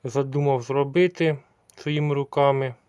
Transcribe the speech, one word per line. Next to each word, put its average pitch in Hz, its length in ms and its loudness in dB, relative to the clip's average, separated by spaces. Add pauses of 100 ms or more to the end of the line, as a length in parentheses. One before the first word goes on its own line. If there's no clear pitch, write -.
задумав 135 580 0
зробити 147 760 0 (380)
своїми 147 400 -2
руками. 139 600 0 (120)